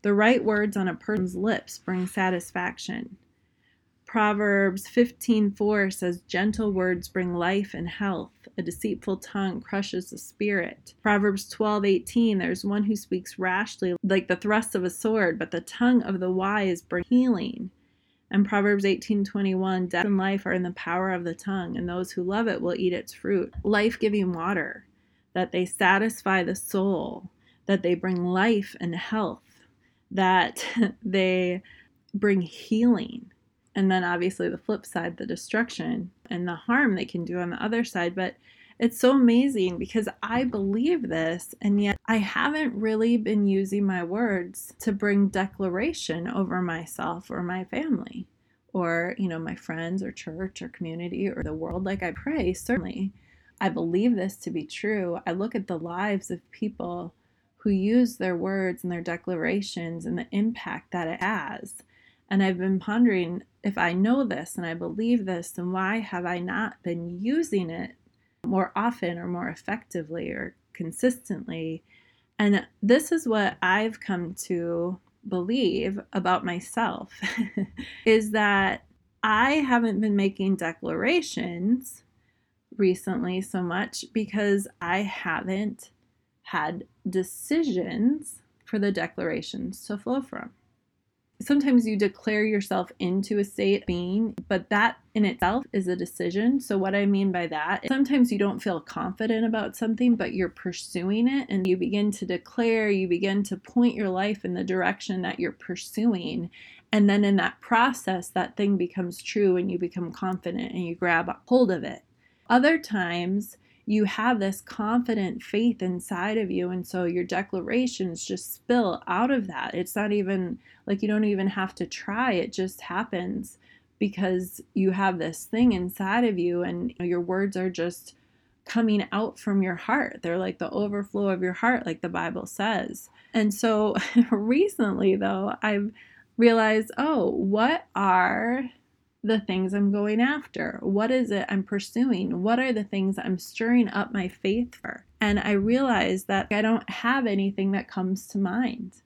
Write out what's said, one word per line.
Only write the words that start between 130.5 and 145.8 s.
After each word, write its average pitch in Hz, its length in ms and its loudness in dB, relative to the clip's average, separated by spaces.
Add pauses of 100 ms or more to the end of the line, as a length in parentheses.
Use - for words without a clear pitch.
the - 120 -6
overflow 202 580 -2
of 185 140 0
your 180 120 -2
heart, 240 320 0
like 165 140 -6
the 175 80 -6
Bible 170 380 -4
says. - 640 -4 (240)
And 214 180 2
so 214 440 2 (180)
<laughs> 240 160 6
recently, 214 840 2
though, 196 460 -2
I've 208 280 0 (460)
realized, 220 600 6
oh, 277 340 2
what 220 560 2 (100)
are 208 760 2 (520)
the 214 180 2
things 190 340 0
I'm 202 180 4
going 208 280 2
after? - 600 -2
What 208 280 2
is 254 200 2
it 202 180 0
I'm 196 140 0
pursuing? 202 800 0
What 226 160 2
are 254 140 0
the 214 120 -2
things 196 340 -2
I'm 185 200 -2
stirring 240 500 2
up - 240 -4
my 185 160 -2
faith 220 460 -2
for? - 300 -12 (160)
And 208 180 2
I 208 140 0
realized 208 760 2